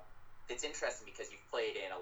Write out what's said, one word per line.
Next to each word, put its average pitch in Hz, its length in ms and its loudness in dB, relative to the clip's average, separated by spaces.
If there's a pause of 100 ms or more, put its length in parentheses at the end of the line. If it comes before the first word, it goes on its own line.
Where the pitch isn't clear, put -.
(480)
it's 123 160 0
interesting - 460 2
because - 240 -4
you've - 160 -12
played 113 260 6
in 95 160 0
a 92 100 -2